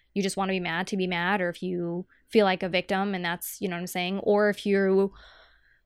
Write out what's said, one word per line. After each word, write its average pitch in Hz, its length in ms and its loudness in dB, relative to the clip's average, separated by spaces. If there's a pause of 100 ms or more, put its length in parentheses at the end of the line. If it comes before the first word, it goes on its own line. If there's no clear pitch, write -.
(140)
you 202 80 0
just 190 140 -2
wanna 190 160 0
be 190 80 0
mad 175 260 -2
to 208 100 -4
be 185 120 0
mad, 180 320 0
or 175 80 0
if 170 120 -8
you 175 460 -4 (220)
feel 214 160 6
like 185 180 2
a 190 60 -4
victim 190 480 0
and 180 80 -4
that's, - 360 -6
you 196 80 -4
know 175 60 -4
what 170 60 -6
I'm 180 80 -8
saying? 185 320 -2
Or 208 280 4
if 202 160 -2
you 196 480 4 (720)